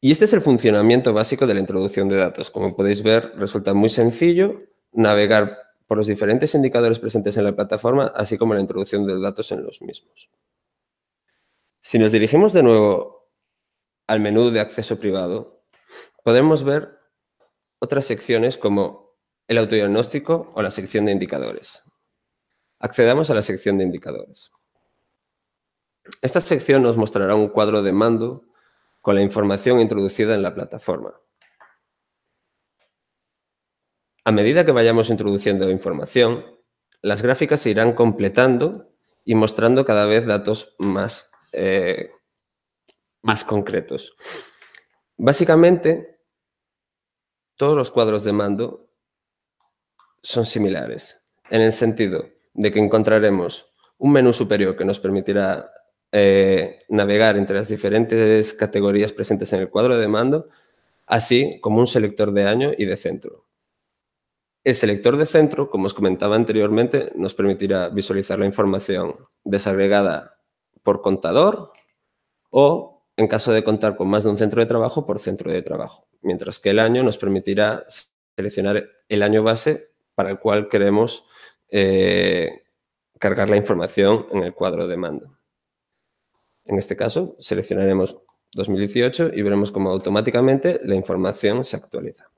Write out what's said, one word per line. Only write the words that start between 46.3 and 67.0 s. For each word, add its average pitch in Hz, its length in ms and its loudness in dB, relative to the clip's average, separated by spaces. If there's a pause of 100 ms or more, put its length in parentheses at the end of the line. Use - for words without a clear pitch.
todos 147 200 2
los 127 140 0
cuadros 107 340 0
de 104 80 0
mando 104 580 -4 (1300)
son 117 240 -4
similares, 92 840 -6 (220)
en 113 100 2
el 110 140 4
sentido 107 560 -2 (240)
de 107 180 0
que 104 80 0
encontraremos 104 920 0 (240)
un 139 140 2
menú 127 200 6
superior 101 420 0
que 92 120 -4
nos 98 140 -4
permitirá, 98 720 -2 (420)
eh, 98 760 4
navegar 104 480 2
entre 98 200 -2
las 104 120 -4
diferentes 110 840 2
categorías 101 580 0
presentes 101 400 -4
en 95 80 0
el 95 80 -4
cuadro 120 300 0
de 110 100 0
mando, 127 400 -2 (560)
así 120 560 0
como 113 200 0
un 123 60 4
selector 104 460 -2
de 101 140 2
año 127 300 0
y 107 100 -4
de 90 100 -4
centro. - 480 -12 (1200)
El 131 120 2
selector 110 420 0
de 151 80 2
centro, 151 420 2
como 95 180 -4
os 98 60 -4
comentaba 101 440 0
anteriormente, 110 800 0